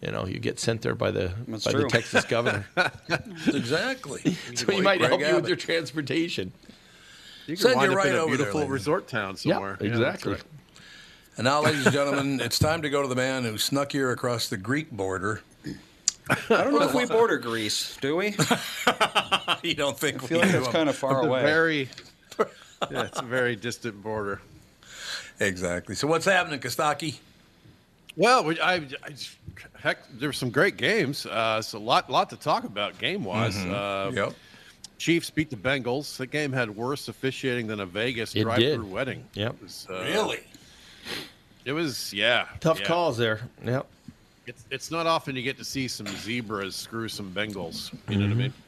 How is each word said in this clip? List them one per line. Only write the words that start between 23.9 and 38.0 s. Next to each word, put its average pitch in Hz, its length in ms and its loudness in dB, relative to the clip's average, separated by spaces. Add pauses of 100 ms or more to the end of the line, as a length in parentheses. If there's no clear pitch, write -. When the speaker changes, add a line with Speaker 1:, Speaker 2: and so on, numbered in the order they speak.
Speaker 4:
border. 104 380 -4 (1000)
Speaker 3:
Exactly. 90 540 -2
So 139 120 -2
what's 160 180 2
happening, 165 360 2
Kostaki? 147 560 -2 (1000)
Speaker 4:
Well, 226 280 6
we, 160 160 0
I, 170 160 4
I, 170 60 -2 (960)
heck, - 200 0 (140)
there 131 160 -4
were 135 40 -2
some 127 180 -2
great 156 260 4
games. 143 500 0
Uh, 110 360 2
so 113 160 -8
a - 20 -8
lot, 135 300 2
lot 170 200 2
to 120 60 -12
talk 185 280 0
about 101 340 -4
game-wise. 110 580 -2
Speaker 3:
Mm-hmm. 95 180 -2
Speaker 4:
Uh, 98 360 -2 (160)
Speaker 3:
Yep. - 80 -6 (640)
Speaker 4:
Chiefs 170 300 2
beat 156 220 -4
the 123 60 -10
Bengals. 127 600 -2
The - 100 -6
game 147 260 -2
had 120 220 0
worse 123 340 -4
officiating 123 580 -2
than 107 140 -4
a 98 60 -4
Vegas 110 480 -4